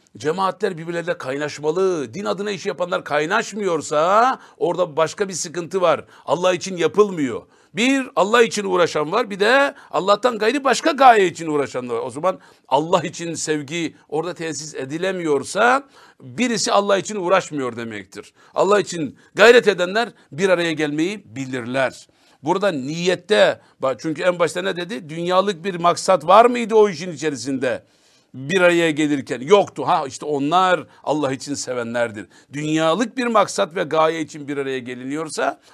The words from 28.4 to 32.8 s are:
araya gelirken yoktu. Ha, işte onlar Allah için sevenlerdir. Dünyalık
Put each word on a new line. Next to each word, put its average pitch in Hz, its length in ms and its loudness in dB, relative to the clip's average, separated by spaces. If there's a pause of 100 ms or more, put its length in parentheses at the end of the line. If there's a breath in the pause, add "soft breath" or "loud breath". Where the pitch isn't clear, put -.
araya 170 300 4
gelirken 143 500 -2
yoktu. 160 460 2
Ha, 160 200 0
işte 131 200 -12
onlar 151 600 0 (180 soft breath)
Allah 139 280 -2
için 139 220 -8
sevenlerdir. 117 720 -4 (260 soft breath)
Dünyalık 160 640 -2